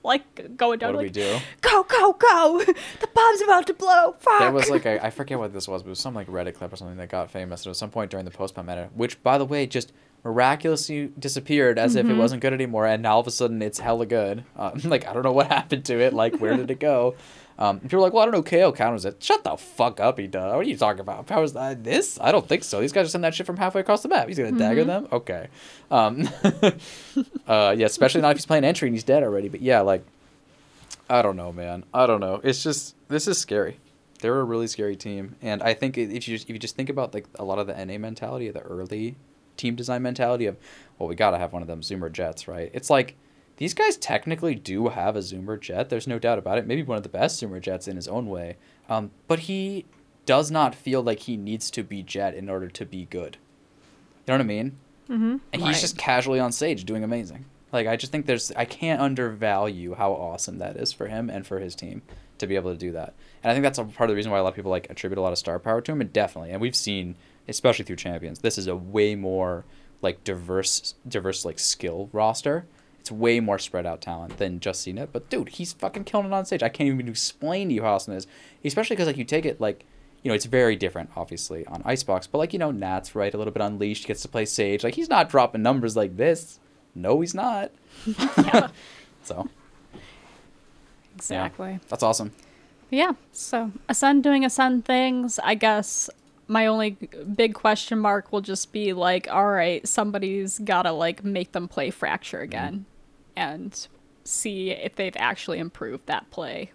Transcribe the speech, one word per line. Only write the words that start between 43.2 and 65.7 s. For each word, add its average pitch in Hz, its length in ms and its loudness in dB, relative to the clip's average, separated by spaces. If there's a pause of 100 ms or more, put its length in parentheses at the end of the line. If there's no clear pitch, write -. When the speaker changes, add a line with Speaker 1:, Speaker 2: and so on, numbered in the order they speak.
Speaker 2:
these 175 180 -4
guys 427 220 2
technically 160 580 -2
do 101 340 -2
have 101 260 -2
a 104 40 -4
Zoomer 95 400 -8
Jett. 95 300 -4
There's 113 180 -4
no 120 100 -4
doubt 117 220 0
about 95 180 -2
it. 113 80 -2
Maybe 127 180 -2
one 123 140 -4
of 104 60 -6
the - 60 -12
best 123 340 0
Zoomer 95 180 -8
Jetts 92 260 -6
in 98 80 -8
his 87 120 -10
own 113 200 -4
way. 87 300 -8 (320)
Um, 107 220 -4 (160)
but 165 120 2
he 190 460 -8 (400)
does 143 240 4
not 151 240 2
feel 131 300 -2
like 113 160 0
he 120 180 -8
needs 104 340 -6
to 113 120 -6
be 98 180 -10
Jett 98 320 -4
in 98 160 -10
order 92 200 -4
to 95 160 -12
be 92 200 -12
good. 85 320 -10 (880)
You 127 60 -2
know - 40 2
what 135 60 4
I 123 40 0
mean? 113 320 -4 (320)
Speaker 3:
Mm-hmm. 233 280 0 (160)
Speaker 2:
And - 80 -4
he's 151 120 2
Speaker 1:
Right. - 80 0
Speaker 2:
just - 160 -4
casually 131 420 2
on 123 120 0
stage 131 340 -2
doing 110 180 -4
amazing. 113 420 -6 (260)
Like, 117 160 0
I 113 100 0
just 131 140 -8
think 151 140 -4
there's, 120 300 -2
I 120 100 -2
can't 160 360 -2
undervalue 107 920 0
how 98 180 2
awesome 87 440 -6
that 95 200 -8
is - 140 -4
for - 160 -6
him 113 220 -6
and 98 160 -8
for 95 140 -6
his 92 160 -8
team 90 260 -12 (380)
to 104 80 -4
be 95 80 -2
able 90 160 -2
to 85 60 -8
do 87 160 -8
that. 80 200 -10 (300)
And 117 80 2
I - 20 4
think 135 100 2
that's 135 140 2
a 120 60 -2
part 110 260 0
of 107 40 2
the - 20 0
reason 107 160 -2
why 101 80 4
a 95 40 4
lot 92 60 2
of 90 60 -4
people, 98 160 -6
like, 90 180 -2
attribute 95 300 -6
a - 20 0
lot 92 120 0
of 87 40 -4
star 87 220 -4
power 113 220 0